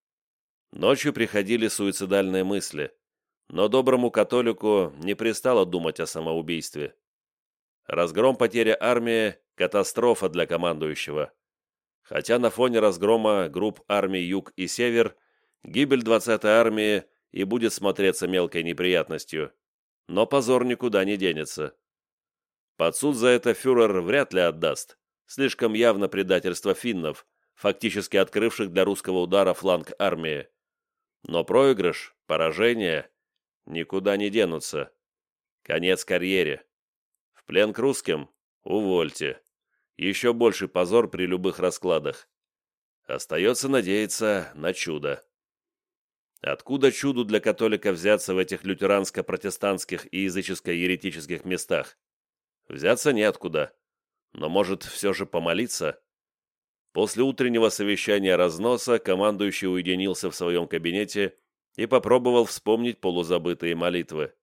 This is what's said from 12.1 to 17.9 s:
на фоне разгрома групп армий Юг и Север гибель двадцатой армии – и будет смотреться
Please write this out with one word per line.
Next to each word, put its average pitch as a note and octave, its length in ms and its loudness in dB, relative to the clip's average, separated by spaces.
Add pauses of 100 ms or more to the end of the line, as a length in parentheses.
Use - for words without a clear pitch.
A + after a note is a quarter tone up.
на A#2 120 2
фоне A#2+ 300 2
разгрома G#2 680 2
групп F#2+ 380 -4
армий F#2+ 360 0
Юг F#2 340 -4
и F#2 100 -6
Север A#2 500 0 (460)
гибель C3 400 0
двадцатой A2 480 2
армии – G#2+ 540 4 (260)
и F#2+ 140 -4
будет A2+ 280 0
смотреться F#2+ 540 0